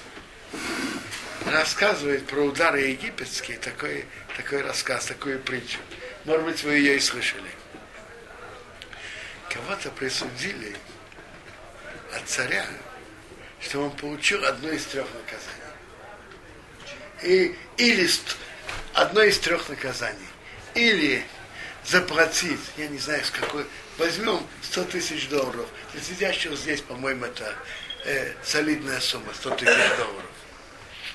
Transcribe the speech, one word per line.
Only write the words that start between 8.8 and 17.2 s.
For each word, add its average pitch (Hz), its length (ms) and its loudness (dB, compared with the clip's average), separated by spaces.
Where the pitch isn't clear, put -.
Кого-то 147 420 -4
присудили 127 840 -4
от 117 140 -6
царя, 123 360 0
что - 220 -2
он 143 100 0
получил 147 540 2
одно 135 240 2
из 151 160 -2
трёх 135 280 -4
наказаний. - 480 -10